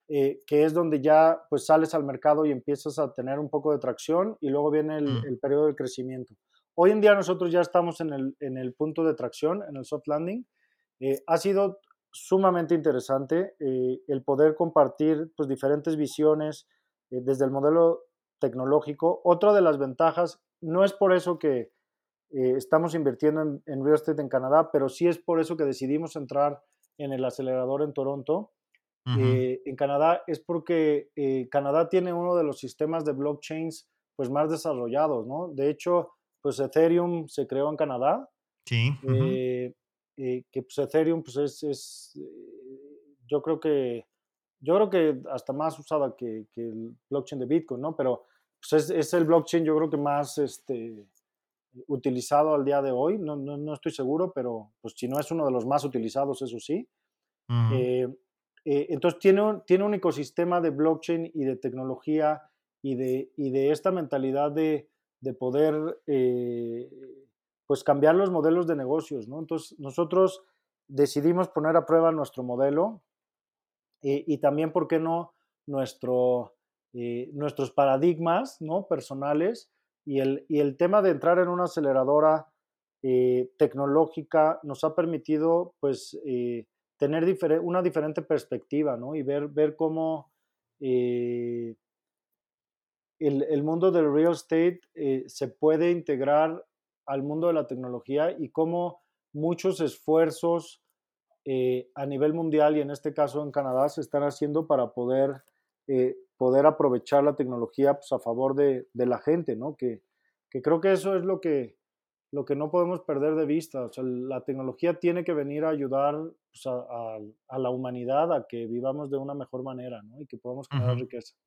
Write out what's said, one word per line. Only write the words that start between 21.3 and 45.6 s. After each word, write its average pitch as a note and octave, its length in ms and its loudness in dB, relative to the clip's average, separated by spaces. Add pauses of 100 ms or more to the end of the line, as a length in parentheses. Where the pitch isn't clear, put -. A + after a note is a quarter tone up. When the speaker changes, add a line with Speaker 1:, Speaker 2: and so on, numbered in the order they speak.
Speaker 1:
que, B2+ 340 -2 (580)
eh, B2+ 260 2
estamos D#3 380 2
invirtiendo D3+ 480 0
en, D3 240 -4
en C3+ 180 -6
real D3+ 120 6
estate D3+ 260 -2
en C3+ 60 -6
Canadá, C3+ 440 4
pero C3+ 160 2
sí D3 200 -2
es E3+ 100 0
por E3 220 0
eso D#3+ 160 -2
que D#3 80 0
decidimos C#3+ 520 -2
entrar C#3+ 460 -2 (360)
en C#3 140 -6
el C3 120 -2
acelerador C3 580 -2
en D3 120 -2
Toronto, C#3 580 -4 (540)
Speaker 2:
Ujú. B2 340 2
Speaker 1:
eh, B2+ 260 -2
en C3+ 100 -8
Canadá, D3 500 2
es D3+ 140 -4
porque, D#3+ 760 0
eh, C3+ 340 -2
Canadá C#3+ 380 2
tiene F3+ 240 0
uno F3 240 -2
de E3+ 80 2
los C#3+ 140 -4
sistemas D#3 460 -4
de D3 80 -2
blockchains, D3+ 760 -6 (280)
pues, B2+ 140 -4
más D3+ 200 0
desarrollados, C#3 760 -2
¿no? D#3 280 -8
De C#3 160 0
hecho, F3 420 -2 (300)
pues, C3+ 180 -4
Ethereum E3 680 2
se - 180 -4
creó C#3 240 -2
en D#3 60 -8
Canadá, D3 540 0 (360)
Speaker 2:
Sí, A#2+ 240 0 (180)
ujú. C3 300 2
Speaker 1:
eh, B2+ 360 -4 (420)
eh, B2+ 340 -4
que, B2+ 120 -6
pues, - 160 -8
Ethereum, D#3 440 0
pues, C3 140 -12
es, C#3+ 260 -4
es, - 580 -10
eh, C#3 960 -20 (100)
yo C#3+ 160 -2
creo D#3 180 -2
que, C3 460 0 (540)
yo C#3+ 160 2
creo G#3 140 2
que D#3 400 2
hasta C3+ 220 -6
más D3+ 260 -4